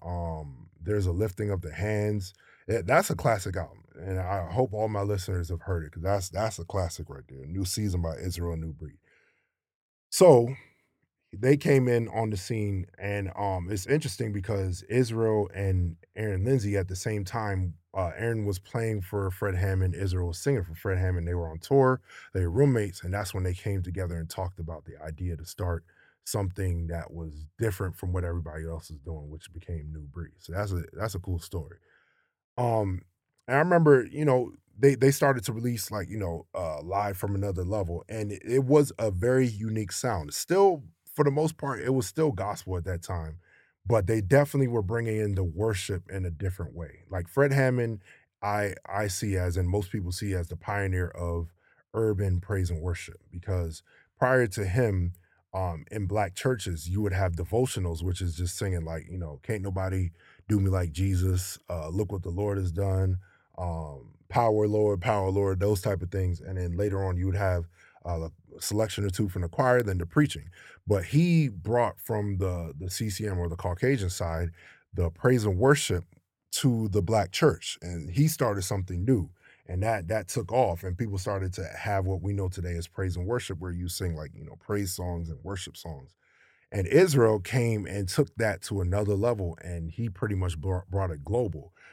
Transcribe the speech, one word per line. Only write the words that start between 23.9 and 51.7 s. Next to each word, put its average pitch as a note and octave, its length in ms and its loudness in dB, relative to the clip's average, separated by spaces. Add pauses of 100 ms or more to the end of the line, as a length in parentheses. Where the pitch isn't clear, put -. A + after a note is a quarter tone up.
and E2 120 -8
talked F#2 300 -8
about D#2+ 240 -10
the - 180 -18
idea E2 340 -6
to D#2 80 -12
start F2 400 -4 (400)
something F#2 640 -2
that E2 240 -6
was D#2 360 -12 (120)
different G2 380 -2
from F2+ 160 -4
what F2+ 120 0
everybody D#2+ 420 -6
else E2 240 -10
is D#2 100 -14
doing, D2+ 280 -10
which D#2 240 -16
became D#2+ 400 -8
New D2+ 140 -12
Breed. D#2 320 -12
So - 140 -14
that's G2 200 -2
a, F2 120 -2 (100)
that's G#2 200 -4
a F2+ 60 -6
cool F2 180 -2
story. D#2+ 400 -10 (800)
Um, A2 460 2 (440)
and B2+ 100 2
I C#3+ 40 6
remember, D#3+ 440 8
you D3 200 -4
know, B2+ 280 4 (260)
they, C3+ 160 8
they C#3 160 6
started C#3 340 4
to - 80 -2
release, A#2 380 -4
like, G2 180 -4
you G#2 100 -6
know, E2+ 360 -4
uh, D#2+ 280 -4
Live G2 340 -2
from G2+ 180 -2
Another G2 300 -2
Level, F2+ 440 -4
and G#2 240 -6
it, - 120 -10
it C3 200 2
was D3 340 6
a A2 120 0
very B2 360 4
unique A2 460 -4
sound. C3 400 -2
Still, F#3 520 4 (300)
for D3+ 100 4
the C#3+ 80 4
most D#3 240 0
part, C3+ 240 -4
it C3 140 2
was A#2+ 120 2
still D#3 240 0
gospel G2 460 -4
at E2+ 80 -2
that F2+ 180 -4
time, E2 360 -6 (480)
but G#2 200 4
they A2 140 2
definitely C3+ 480 4
were A#2 140 0
bringing A2+ 340 -2
in G#2 180 0
the F#2+ 80 0
worship F#2 680 -2
in F#2 140 -4
a F2 60 -4
different F2 440 -6
way. E2 260 -12 (100)
Like, F2+ 160 -4
Fred C#3 260 2
Hammond, B2 500 2 (400)
I, G#2 320 0 (120)
I G#2 220 -2
see G2 280 -2
as, F2+ 200 0
and F2+ 120 2
most G2 220 0
people F2+ 220 -4
see G2 220 -4
as F2 140 -4
the F2+ 80 -10
pioneer F#2+ 520 0
of E2+ 440 -4 (420)